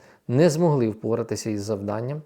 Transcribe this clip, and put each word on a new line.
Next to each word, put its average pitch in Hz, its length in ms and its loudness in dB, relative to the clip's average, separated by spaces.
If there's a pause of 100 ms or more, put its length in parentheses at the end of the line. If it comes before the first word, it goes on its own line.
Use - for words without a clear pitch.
(280)
не 143 220 4
змогли 147 400 2
впоратися 113 600 -4
із 104 120 -4
завданням. 107 640 -4